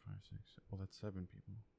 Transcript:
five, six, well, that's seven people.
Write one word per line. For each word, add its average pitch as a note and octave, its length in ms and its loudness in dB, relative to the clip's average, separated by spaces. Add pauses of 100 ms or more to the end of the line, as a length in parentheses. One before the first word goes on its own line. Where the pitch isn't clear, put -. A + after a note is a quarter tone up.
five, G2 220 2
six, G2+ 240 -4 (180)
well, G2 80 4
that's F#2+ 200 2
seven F#2+ 280 4
people. G2 280 -4 (240)